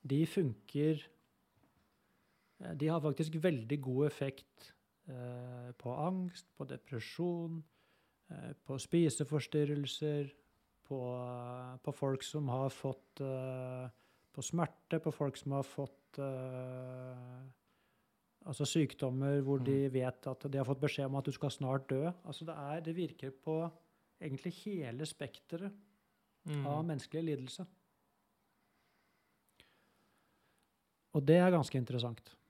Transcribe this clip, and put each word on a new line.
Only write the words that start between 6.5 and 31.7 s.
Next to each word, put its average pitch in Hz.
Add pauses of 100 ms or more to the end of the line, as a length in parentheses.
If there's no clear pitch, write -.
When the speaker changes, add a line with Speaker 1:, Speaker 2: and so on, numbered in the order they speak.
Speaker 1:
på -
depresjon, 165 (680)
eh, - (120)
på 135
spiseforstyrrelser, 147 (520)
på, 135 (840)
på 147
folk 135
som 147
har 131
fått, -
eh, 131 (460)
på 139
smerte, -
på 156
folk 139
som -
har 139
fått, -
eh, 127 (1040)
altså, 147
sykdommer 139
hvor 139
de 139
Speaker 2:
Mm. -
Speaker 1:
vet 127
at 131 (120)
de 135
har 135
fått 131
beskjed 139
om 135
at 135
du 147
skal -
snart 135
dø. 139 (200)
Altså, 160
det 160
er, 147
det 165
virker 156
på 160 (500)
egentlig 165 (100)
hele 151
spektret 175 (720)
Speaker 2:
Mm. 147
Speaker 1:
av 147
menneskelig 156
lidelse. 147 (3500)
Og 139
det 160
er 180
ganske 160